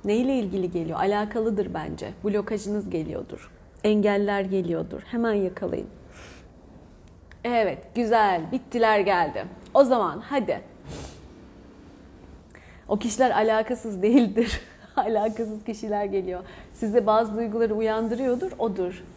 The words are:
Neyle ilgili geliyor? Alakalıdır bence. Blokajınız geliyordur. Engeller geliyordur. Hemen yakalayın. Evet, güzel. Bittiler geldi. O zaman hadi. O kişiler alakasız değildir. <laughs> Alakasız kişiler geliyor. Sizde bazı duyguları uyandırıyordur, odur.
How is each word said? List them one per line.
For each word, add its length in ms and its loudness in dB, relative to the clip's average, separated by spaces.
Neyle 340 2
ilgili 320 -2
geliyor? 280 -4
Alakalıdır 720 0
bence. 400 -8
Blokajınız 640 -2
geliyordur. 640 -8
Engeller 580 2
geliyordur. 600 -2
Hemen 320 -2
yakalayın. 540 -4
Evet, 520 0
güzel. 560 2
Bittiler 480 2
geldi. 460 2
O 100 8
zaman 360 2
hadi. 320 -2
O 120 2
kişiler 320 2
alakasız 720 0
değildir. 600 4
<laughs> 180 -16
Alakasız 680 -2
kişiler 420 -4
geliyor. 380 -4
Sizde 340 2
bazı 280 4
duyguları 400 0
uyandırıyordur, 840 0
odur. 440 -2